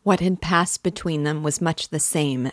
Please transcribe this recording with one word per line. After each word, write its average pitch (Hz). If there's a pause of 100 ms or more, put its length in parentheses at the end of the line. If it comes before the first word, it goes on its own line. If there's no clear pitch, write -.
What 185
had 180
passed 170
between 165
them 151
was 151
much 170
the 156
same 135